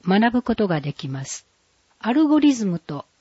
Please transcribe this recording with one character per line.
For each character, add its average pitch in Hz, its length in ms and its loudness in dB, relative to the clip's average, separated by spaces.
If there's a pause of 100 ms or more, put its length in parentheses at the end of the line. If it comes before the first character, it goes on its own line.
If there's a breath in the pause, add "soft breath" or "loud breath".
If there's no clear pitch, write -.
学 220 260 2
ぶ 240 80 0
こ 226 140 -2
と 208 120 0
が 160 140 -2
で 139 120 -6
き - 160 -12
ま 135 160 -8
す。 - 200 -14 (540)
ア 226 140 -2
ル 302 140 4
ゴ 302 120 4
リ 294 140 6
ズ 226 120 -4
ム 170 140 -2
と - 260 -10 (160)